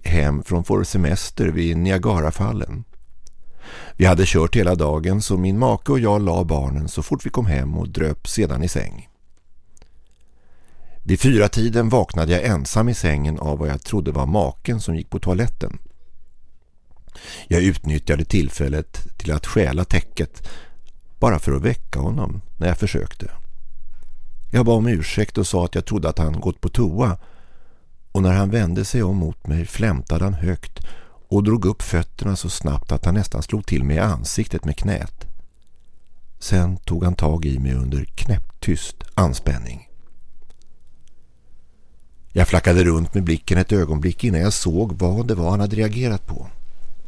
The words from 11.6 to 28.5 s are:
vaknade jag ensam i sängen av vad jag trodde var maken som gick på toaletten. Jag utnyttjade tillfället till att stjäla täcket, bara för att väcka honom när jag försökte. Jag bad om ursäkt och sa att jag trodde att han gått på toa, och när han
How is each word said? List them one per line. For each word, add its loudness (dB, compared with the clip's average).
vaknade 2
jag 2
ensam 2
i 0
sängen 0
av -2
vad -2
jag -4
trodde -2
var 0
maken 0
som -2
gick -6
på -4
toaletten. 0
Jag 4
utnyttjade 2
tillfället 0
till -2
att -2
stjäla 2
täcket, 0
bara 4
för 2
att 0
väcka -2
honom -2
när 0
jag 2
försökte. -2
Jag 4
bad 6
om 2
ursäkt 0
och 2
sa 0
att -2
jag -2
trodde -2
att -2
han 2
gått -2
på -2
toa, 2
och 2
när 6
han 4